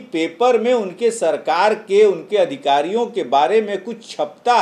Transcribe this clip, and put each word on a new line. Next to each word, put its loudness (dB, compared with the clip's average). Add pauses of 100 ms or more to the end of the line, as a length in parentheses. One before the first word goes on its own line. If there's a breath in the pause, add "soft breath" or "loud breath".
पेपर 0
में 0
उनके -2
सरकार 0
के, 2
उनके 0
अधिकारियों 0
के -6
बारे 2
में -6
कुछ -14
छपता -4